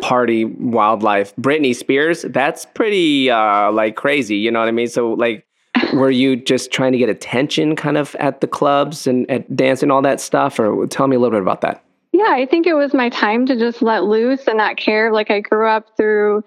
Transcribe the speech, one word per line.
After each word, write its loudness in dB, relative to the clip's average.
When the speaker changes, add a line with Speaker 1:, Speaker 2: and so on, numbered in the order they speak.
Speaker 1:
party, 0
wildlife? 0
Britney 0
Spears? 0
That's -4
pretty, 0
uh, 2
like, 0
crazy, -2
you 0
know 0
what 0
I -2
mean? 0
So, -2
like, -2
Speaker 2:
<laughs> -2
Speaker 1:
were 2
you 2
just -2
trying 0
to 0
get 2
attention -2
kind -2
of -4
at -4
the 0
clubs -2
and 0
at -6
dance 0
and 2
all 2
that 0
stuff? -2
Or 0
tell -2
me 2
a 2
little 2
bit 2
about -2
that. -4
Speaker 2:
Yeah, 4
I 0
think 0
it 2
was 0
my 2
time 0
to 0
just -2
let 0
loose 0
and 0
not -2
care. 0
Like, 0
I 0
grew 0
up -2
through 0